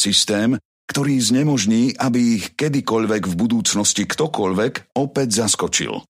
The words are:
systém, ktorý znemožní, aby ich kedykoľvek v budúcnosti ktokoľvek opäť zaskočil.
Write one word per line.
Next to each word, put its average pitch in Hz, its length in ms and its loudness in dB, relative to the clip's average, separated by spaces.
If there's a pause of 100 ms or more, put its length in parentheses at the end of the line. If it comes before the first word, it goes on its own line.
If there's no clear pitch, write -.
systém, 104 560 2 (320)
ktorý 143 320 0
znemožní, 120 720 2
aby 120 480 2
ich - 160 -12
kedykoľvek 113 640 0
v 92 160 -2
budúcnosti 107 640 0
ktokoľvek 113 960 -2
opäť 127 480 0
zaskočil. 60 640 -2